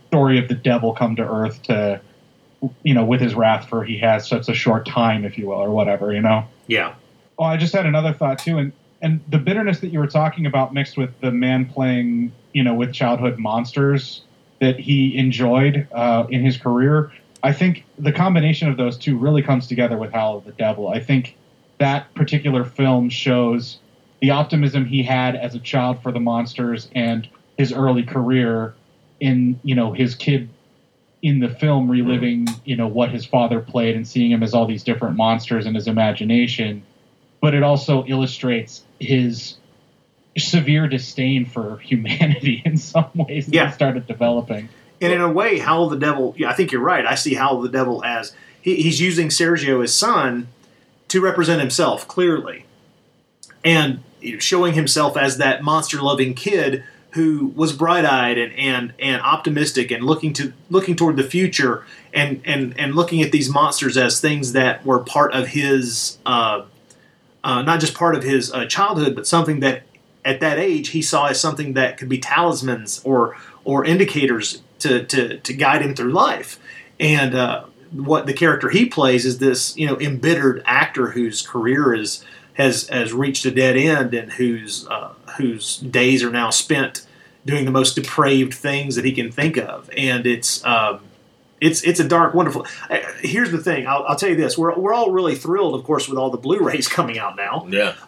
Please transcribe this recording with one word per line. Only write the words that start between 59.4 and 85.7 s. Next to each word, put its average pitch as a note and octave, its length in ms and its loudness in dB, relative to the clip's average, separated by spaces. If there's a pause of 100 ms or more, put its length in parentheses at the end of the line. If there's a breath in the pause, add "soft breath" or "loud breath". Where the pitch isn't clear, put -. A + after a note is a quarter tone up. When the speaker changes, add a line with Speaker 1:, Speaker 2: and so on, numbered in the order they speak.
Speaker 2:
and A#2 140 -4
looking D#3 300 0
to, C3+ 180 -6 (160)
looking F#3 260 2
toward D#3+ 220 2
the C3+ 80 2
future C#3 600 0 (300 loud breath)
and, C#3 300 -2
and, C3+ 340 -4
and C#3+ 160 -4
looking E3+ 280 2
at - 100 0
these C#3+ 200 2
monsters C#3 440 0
as B2 240 2
things C#3+ 320 0
that B2+ 340 0
were B2+ 140 2
part C#3+ 320 0
of B2+ 160 -2
his, C3+ 760 -2
uh, A2+ 380 0 (800 soft breath)
uh, B2+ 200 -2
not D#3+ 180 2
just - 140 -2
part E3 200 2
of C3+ 80 -2
his, C3 300 0
uh, B2 140 -6
childhood, F#3 500 0
but - 100 -10
something D#3 340 2
that C3 220 0 (420)
at C3 160 -2
that D3+ 180 0
age E3 320 0
he D#3+ 120 -2
saw C#3+ 240 0
as C3+ 140 -2
something D3 320 -4
that C3 260 0
could C3 100 -10
be B2+ 100 -2
talismans C3 840 -2
or, B2+ 320 2 (280 loud breath)
or C#3 200 2
indicators C#3+ 800 2 (160)
to, B2+ 260 2
to, B2 340 -2
to - 140 -8
guide C#3+ 300 2
him C#3 120 -2
through B2 180 -2
life. - 460 0 (420 loud breath)
And, D3 340 2
uh, A#2+ 300 -2 (260)
what C#3+ 360 0
the C3+ 60 -2
character C#3+ 360 2
he G#3+ 180 4
plays B2+ 400 2
is B2 120 -2
this, B2+ 380 0
you D#3 80 -2
know, C#3 140 -2
embittered C#3+ 640 0
actor B2+ 460 0
whose A#2 340 -4
career B2+ 480 0
is, G#2+ 320 -4 (300 loud breath)
has, B2+ 340 0
has A#2 240 -2
reached C3+ 320 -2
a C3 60 0
dead B2+ 260 2
end C#3 380 2
and A2+ 160 -6
whose, A#2 560 -4
uh, - 220 -10 (300)
whose A#2+ 400 -4